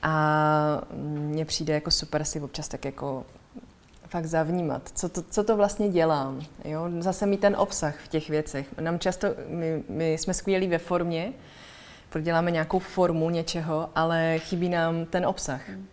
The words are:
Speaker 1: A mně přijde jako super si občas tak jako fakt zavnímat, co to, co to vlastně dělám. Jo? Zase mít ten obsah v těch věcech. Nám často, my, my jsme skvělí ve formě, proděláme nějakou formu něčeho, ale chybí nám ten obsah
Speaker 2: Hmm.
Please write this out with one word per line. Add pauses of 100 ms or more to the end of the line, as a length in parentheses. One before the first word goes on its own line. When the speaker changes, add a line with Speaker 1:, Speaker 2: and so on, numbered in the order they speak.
Speaker 1:
A (320)
mně
přijde
jako
super
si
občas
tak
jako (840)
fakt
zavnímat,
co
to,
co
to
vlastně
dělám. (240)
Jo? (100)
Zase
mít
ten
obsah
v
těch
věcech. (120)
Nám
často, (200)
my,
my
jsme
skvělí
ve
formě, (760)
proděláme
nějakou
formu
něčeho,
ale
chybí
nám
ten
obsah
Speaker 2:
Hmm.